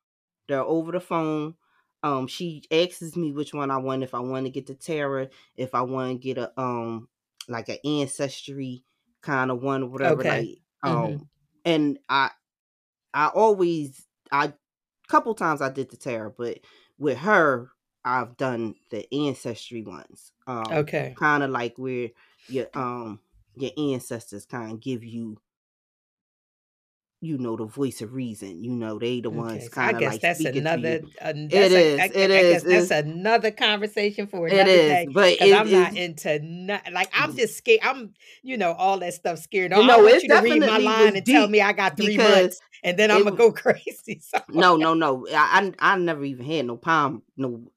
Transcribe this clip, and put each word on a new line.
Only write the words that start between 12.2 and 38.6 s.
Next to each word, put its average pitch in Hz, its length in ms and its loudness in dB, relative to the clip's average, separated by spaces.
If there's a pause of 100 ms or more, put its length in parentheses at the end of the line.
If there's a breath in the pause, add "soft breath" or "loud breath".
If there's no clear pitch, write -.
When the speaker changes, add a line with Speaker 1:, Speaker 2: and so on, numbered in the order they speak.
Speaker 1:
I 147 160 0
always, 175 800 0 (240)
I, 147 220 -2 (540)
couple 214 280 0
times 156 260 -2
I 135 80 -4
did 135 220 -10
the 117 60 -20
Tara, 110 340 -8
but 120 280 -10 (380 soft breath)
with 135 220 -4
her, 151 520 0 (340)
I've 123 320 -4
done 117 380 -4 (160)
the - 220 -10
ancestry 123 680 -8
ones. - 500 -20 (140)
Um, 123 340 -4
Speaker 2:
Okay. 139 380 -8
Speaker 1:
kinda 147 280 0
like 120 300 -6
where 127 320 -8 (380 soft breath)
your, 123 280 -8
um, 123 460 -10 (340)
your 135 220 -8
ancestors 127 680 -8
kinda 113 320 -12
give 117 260 -10
you, 113 340 -12 (1800)
you 160 160 -6
know, 120 180 -6
the 110 100 -8
voice 127 360 -6
of 117 120 -12
reason. 104 500 -12
You 120 120 -8
know, 110 240 -8
they 120 220 -4
the 113 80 -8
ones 113 380 -8
Speaker 2:
Okay, - 20 -18
so 139 120 -8
I 123 120 0
Speaker 1:
kinda, - 60 -6
Speaker 2:
guess 120 180 -4
Speaker 1:
like, - 40 -12
Speaker 2:
that's 160 240 -2
Speaker 1:
speaking 139 200 -2
to 165 140 -2
you. 160 200 -2
Speaker 2:
another, 160 60 -12 (140)
an-, 151 300 -8
Speaker 1:
It 185 220 6
Speaker 2:
that's 185 40 8
a, 175 100 8 (100)
Speaker 1:
is, 139 40 0
Speaker 2:
I, - 140 0
Speaker 1:
it 190 200 2
Speaker 2:
I 190 100 6
guess 175 200 6
Speaker 1:
is, - 20 -14
Speaker 2:
that's 180 260 4
Speaker 1:
it's - 0 -
Speaker 2:
another 180 600 0
conversation 208 760 -2
for 170 200 -4
Speaker 1:
It 190 200 6
Speaker 2:
another - 0 -
Speaker 1:
is, 170 400 6
Speaker 2:
day, - 40 -10
Speaker 1:
but 180 260 6
Speaker 2:
'cause 196 140 8
Speaker 1:
it - 0 -
Speaker 2:
I'm 208 200 6
not 185 240 4
Speaker 1:
is - 20 -6
Speaker 2:
into 165 420 -4
no-, 180 400 -8 (120)
like, 180 220 -2
I'm 285 200 -2
Speaker 1:
Mm. - 20 -12
Speaker 2:
just 247 220 -4
scared. 220 240 4
I'm, 247 320 -4 (300 soft breath)
you 254 140 -8
know, 175 160 0